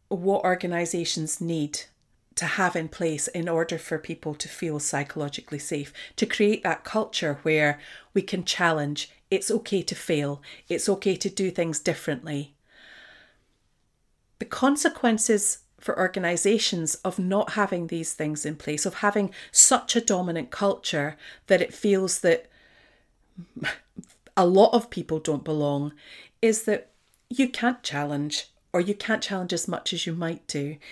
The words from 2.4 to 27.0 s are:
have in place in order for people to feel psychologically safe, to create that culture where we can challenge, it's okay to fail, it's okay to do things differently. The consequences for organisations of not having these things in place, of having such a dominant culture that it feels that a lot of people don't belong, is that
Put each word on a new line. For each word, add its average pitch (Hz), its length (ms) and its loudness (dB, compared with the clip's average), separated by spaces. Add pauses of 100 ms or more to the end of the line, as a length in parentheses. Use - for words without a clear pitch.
have 180 280 0
in 160 140 -4
place 156 400 -2
in 170 200 -4
order 165 280 0
for 160 220 -6
people 156 360 -8
to - 140 -8
feel 156 320 -6
psychologically 143 800 -6
safe, 143 340 -6 (240)
to 214 100 2
create 214 360 2
that 170 200 -2
culture 160 600 -2
where 151 360 4 (360)
we 190 80 4
can 185 220 -4
challenge, 151 640 0 (200)
it's 190 200 0
okay 208 320 0
to - 120 -4
fail, 143 480 -2 (260)
it's 170 200 0
okay 196 260 2
to 185 140 -4
do 190 220 0
things 165 280 -2
differently. 147 760 -4 (1800)
The - 80 -6
consequences 233 1120 2 (200)
for - 200 -4
organisations 180 960 0
of - 220 -4
not 190 320 0
having 180 380 0
these 165 260 -6
things 151 320 -4
in 151 100 -6
place, 151 300 -4
of 180 80 -4
having 202 360 0 (200)
such - 440 6
a 240 60 4
dominant 180 500 -2
culture 160 640 -2 (320)
that 185 120 6
it - 140 -2
feels 190 460 2
that - 280 4 (1900)
a 185 100 6
lot 190 260 8
of 226 180 2
people 160 280 -4
don't 151 260 -2
belong, 147 480 0 (480)
is 220 220 4
that - 300 -2 (360)